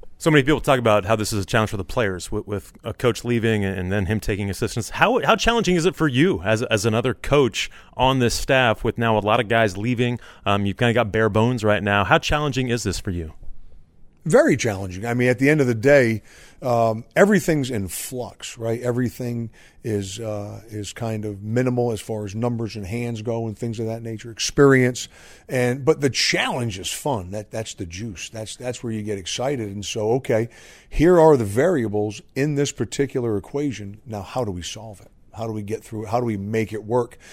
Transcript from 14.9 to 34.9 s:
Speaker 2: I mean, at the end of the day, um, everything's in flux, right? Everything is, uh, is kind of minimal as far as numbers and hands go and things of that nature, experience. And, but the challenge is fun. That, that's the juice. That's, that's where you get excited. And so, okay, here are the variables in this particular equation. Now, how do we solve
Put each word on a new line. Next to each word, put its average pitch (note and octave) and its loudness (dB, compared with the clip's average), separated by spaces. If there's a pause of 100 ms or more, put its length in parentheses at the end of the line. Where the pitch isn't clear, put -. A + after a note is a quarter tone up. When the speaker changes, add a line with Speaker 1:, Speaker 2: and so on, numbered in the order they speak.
Speaker 2:
I A#2 -2
mean, B2 2
at B2+ 4
the C3+ 4
end D#3 4
of C3 2
the A#2+ 2
day, A#2 4 (400)
um, A#2 0 (100)
everything's E3 2
in G2+ -4
flux, - -12
right? A#2 -4
Everything A#2+ -2 (340)
is, G2+ -4
uh, G#2 -8
is G#2 -10
kind A2 -6
of G2+ -8
minimal B2 0
as G#2+ -4
far G#2+ -8
as G2 -10
numbers A2+ -4
and G2 -10
hands A#2 -6
go A2+ -4
and G#2 -8
things A#2 -6
of A2 -4
that A2+ -8
nature, A2+ -12
experience. B2+ 4 (400)
And, B2+ 0
but D3 2
the C#3+ 2
challenge C3+ -2
is F2 -8
fun. G2 -6
That, G#2 -8
that's A2+ -8
the - -8
juice. F#2 -12
That's, A2 -12
that's B2 -8
where A2+ -6
you G#2+ -4
get G#2 -4
excited. A#2+ -4
And G2+ -8
so, A2 -2
okay, A#2+ 0 (420)
here F3 6
are D#3+ 10
the A#2+ 2
variables G#2+ 0 (120)
in C#3+ 0
this C#3 0
particular A#2+ -2
equation. G#2 -6
Now, G#2+ -8
how B2 -4
do G#2 -6
we F2+ -8
solve G#2+ -14